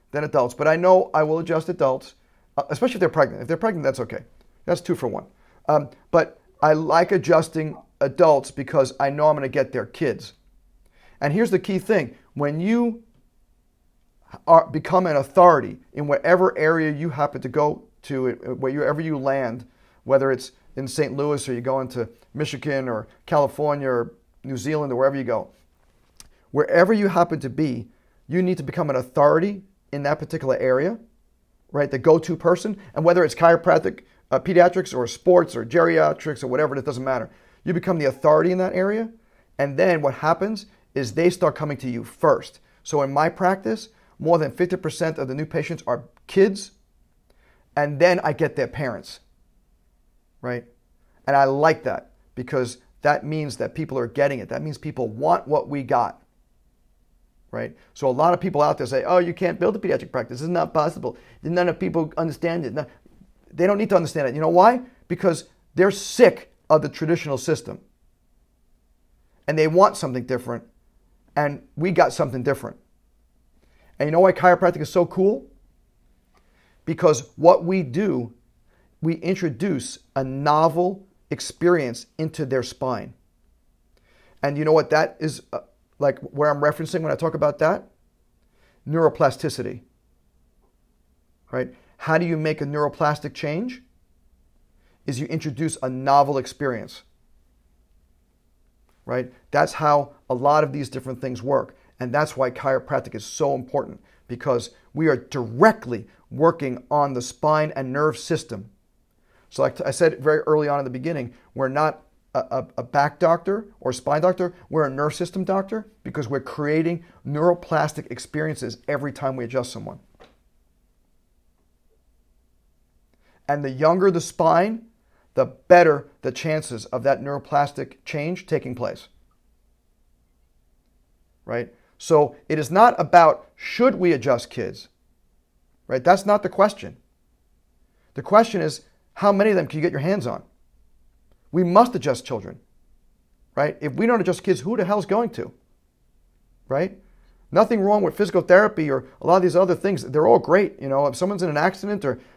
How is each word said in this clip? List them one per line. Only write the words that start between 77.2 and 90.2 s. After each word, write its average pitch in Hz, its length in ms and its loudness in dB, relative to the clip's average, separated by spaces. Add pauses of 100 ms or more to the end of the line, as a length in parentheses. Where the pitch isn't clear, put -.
what 170 280 6
we 185 180 0
do, 131 500 -4 (680)
we 165 140 -2
introduce 170 800 -4 (180)
a 135 80 -2
novel 151 800 0 (240)
experience 160 760 -2 (120)
into 156 280 -6
their 127 160 -2
spine. 120 500 -8 (1300)
And 143 140 -2
you 151 80 -2
know 156 80 4
what 156 180 4
that 156 300 2
is, 156 220 -6 (100)
uh, - 80 -8 (380)
like, 139 220 0
where 147 300 -2
I'm 143 100 -2
referencing 156 420 -2
when 151 100 -2
I 135 40 -2
talk 160 180 -4
about 151 240 -2
that? 165 320 0 (1000)
Neuroplasticity, 143 920 0 (1700)